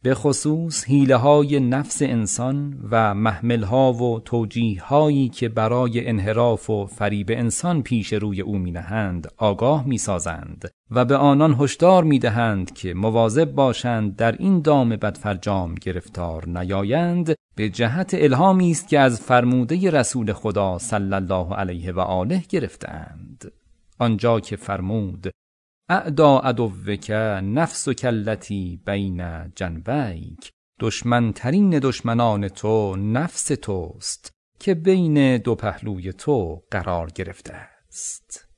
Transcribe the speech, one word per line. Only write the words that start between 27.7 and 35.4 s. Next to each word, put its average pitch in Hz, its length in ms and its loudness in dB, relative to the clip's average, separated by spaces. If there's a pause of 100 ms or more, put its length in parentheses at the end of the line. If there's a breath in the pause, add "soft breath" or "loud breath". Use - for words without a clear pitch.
التی 101 840 -4
بین 87 680 -6
جنبیک.» 90 960 -6 (280)
دشمنترین 120 880 0
دشمنان 117 760 0
تو 104 480 -2
نفس 110 500 -4
توست - 840 -8 (280)
که 196 140 0
بین 160 640 4
دو 110 180 0